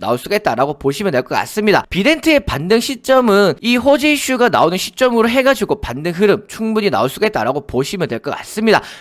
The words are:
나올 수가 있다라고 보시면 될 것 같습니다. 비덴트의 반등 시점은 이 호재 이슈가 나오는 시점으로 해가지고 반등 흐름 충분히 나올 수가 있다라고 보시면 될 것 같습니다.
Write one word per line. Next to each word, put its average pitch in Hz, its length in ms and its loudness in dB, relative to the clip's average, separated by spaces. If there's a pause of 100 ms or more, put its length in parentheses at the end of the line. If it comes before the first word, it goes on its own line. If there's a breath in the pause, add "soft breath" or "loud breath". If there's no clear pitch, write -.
나올 113 180 -2
수가 180 180 -4
있다라고 143 420 -2
보시면 147 340 -2
될 123 100 0
것 - 140 -6
같습니다. 170 520 0
비덴트의 294 520 2
반등 180 380 0
시점은 240 840 2
이 240 140 2
호재 277 360 2
이슈가 254 380 0
나오는 151 260 2
시점으로 233 540 0
해가지고 247 500 0
반등 147 320 -6
흐름 196 340 2
충분히 214 440 -2
나올 113 180 0
수가 - 200 -2
있다라고 147 380 -4
보시면 139 420 -4
될 117 100 -6
것 123 180 -8
같습니다. 214 460 0 (180 loud breath)